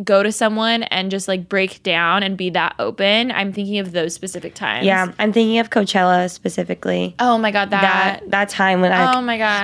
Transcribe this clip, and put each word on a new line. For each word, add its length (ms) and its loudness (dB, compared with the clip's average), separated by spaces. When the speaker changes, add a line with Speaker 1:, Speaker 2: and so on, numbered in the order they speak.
Speaker 1:
go 180 4
to 120 0
someone 500 0
and 260 -2
just, 200 -4
like, 180 -4
break 340 -2
down 420 2
and 120 -2
be 140 -4
that 280 -2
open, 540 0
I'm 220 -4
thinking 260 -4
of 140 -6
those 200 -2
specific 400 -12
times. 320 -4
Speaker 2:
Yeah, 320 2
I'm 140 0
thinking 280 2
of 100 -2
Coachella 600 2
specifically. 920 -4
Speaker 1:
Oh 180 4
my 140 0
God, 180 0
that 120 0
Speaker 2:
That, 500 0
that 180 2
time 320 2
when 100 4
I 260 4
Speaker 1:
Oh 40 -2
my 160 -2
God. 260 0